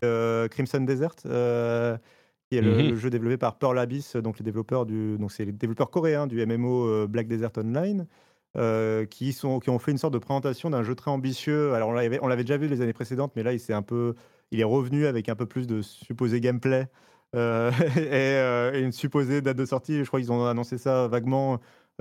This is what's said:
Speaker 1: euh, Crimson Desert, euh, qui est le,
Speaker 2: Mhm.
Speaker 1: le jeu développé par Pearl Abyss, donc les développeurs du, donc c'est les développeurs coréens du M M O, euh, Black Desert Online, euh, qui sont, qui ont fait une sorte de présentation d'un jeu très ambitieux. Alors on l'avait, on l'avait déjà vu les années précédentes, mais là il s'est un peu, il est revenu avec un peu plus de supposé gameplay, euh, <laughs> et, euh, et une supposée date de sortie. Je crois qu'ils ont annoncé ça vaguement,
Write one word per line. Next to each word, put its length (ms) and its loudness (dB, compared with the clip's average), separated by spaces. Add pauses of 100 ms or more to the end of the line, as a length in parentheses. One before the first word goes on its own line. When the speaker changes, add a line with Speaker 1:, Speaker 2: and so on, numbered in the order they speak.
Speaker 1:
euh, 440 2
Crimson 340 -2
Desert, 340 -2 (100)
euh, 720 0 (520)
qui 80 0
est 40 4
le, 160 6
Speaker 2:
Mhm. 140 4
Speaker 1:
le 40 0
jeu 140 -2
développé 280 0
par 220 -2
Pearl 180 2
Abyss, 380 -2
donc 240 -4
les 60 -8
développeurs 400 -2
du, 340 -2
donc 120 -4
c'est 140 -6
les 60 -4
développeurs 400 -2
coréens 340 2
du 160 -2
M 80 0
M 160 0
O, 220 2
euh, 200 2
Black 200 -2
Desert 300 -2
Online, 500 -2 (500)
euh, 480 0
qui 280 -6
sont, 260 -2
qui 100 -4
ont 100 2
fait 120 -2
une 60 0
sorte 160 -2
de 60 0
présentation 500 -4
d'un 140 0
jeu 120 -4
très 160 -4
ambitieux. 640 0
Alors 160 2
on 40 0
l'avait, 280 0
on 60 0
l'avait 160 2
déjà 140 0
vu 100 -2
les 140 0
années 120 0
précédentes, 420 -4
mais 80 -2
là 100 0
il 60 -2
s'est 140 -4
un 100 0
peu, 320 -2 (360)
il 80 0
est 60 4
revenu 400 2
avec 240 0
un 60 -2
peu 100 -4
plus 220 -4
de 140 -2
supposé 600 -2
gameplay, 460 2 (480)
euh, 360 2
<laughs> 260 2
et, 400 2
euh, 360 2
et 80 0
une 100 0
supposée 500 0
date 160 0
de 80 0
sortie. 340 -2
Je 80 0
crois 120 0
qu'ils 120 -2
ont 140 2
annoncé 320 -2
ça 300 2
vaguement, 520 0 (420)